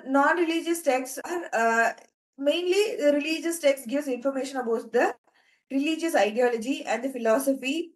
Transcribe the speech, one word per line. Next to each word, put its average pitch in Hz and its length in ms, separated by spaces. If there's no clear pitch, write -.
non-religious 320 720
texts 262 420
are, 349 300
uh, 226 400
mainly 359 640
the 294 140
religious 311 460
text 277 280
gives 285 200
information 269 500
about 233 340
the 320 240
religious 311 440
ideology 233 680
and 233 180
the 269 60
philosophy 269 880